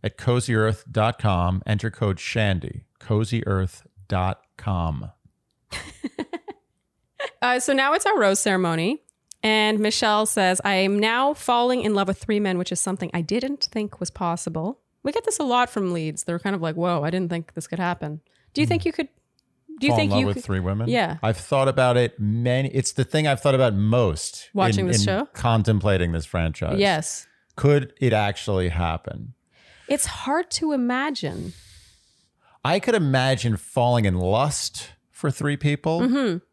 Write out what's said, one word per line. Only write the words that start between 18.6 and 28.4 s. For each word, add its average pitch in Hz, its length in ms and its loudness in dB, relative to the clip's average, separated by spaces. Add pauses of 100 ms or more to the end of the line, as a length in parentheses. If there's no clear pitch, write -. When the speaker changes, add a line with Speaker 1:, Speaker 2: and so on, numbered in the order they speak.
Speaker 2:
you 302 60 2
Speaker 1:
Hmm. - 20 0
Speaker 2:
think 339 160 0
you 330 60 0
could, 311 160 -4 (720)
do 269 80 2
you - 40 4
Speaker 1:
Fall 117 60 4
Speaker 2:
think 101 120 2
Speaker 1:
in - 20 2
love 101 80 2
Speaker 2:
you 104 80 0
Speaker 1:
with 101 100 0
Speaker 2:
could 247 60 -10
Speaker 1:
three 95 160 -2
women? 98 300 -2
Speaker 2:
Yeah. 185 340 0
Speaker 1:
I've 110 140 0
thought 135 300 0
about 127 300 4
it 120 220 0
many, 120 500 0
it's 131 220 -2
the 135 120 -2
thing 156 240 0
I've 139 140 2
thought 139 140 4
about 127 180 4
most 104 800 0
Speaker 2:
Watching 196 320 2
Speaker 1:
in, - 60 -2
Speaker 2:
this 208 100 4
Speaker 1:
in 202 40 4
Speaker 2:
show? 202 280 0
Speaker 1:
contemplating 104 760 2
this 80 140 -2
franchise. 82 540 -2
Speaker 2:
Yes. 185 480 0 (280)
Speaker 1:
Could 139 440 2
it 123 140 4
actually 101 560 0